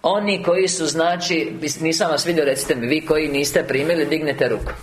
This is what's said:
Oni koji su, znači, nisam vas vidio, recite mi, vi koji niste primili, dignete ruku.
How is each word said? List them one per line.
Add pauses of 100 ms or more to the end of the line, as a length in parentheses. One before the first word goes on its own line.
Oni
koji
su,
znači, (240)
nisam
vas
vidio,
recite
mi,
vi
koji
niste
primili,
dignete
ruku. (120)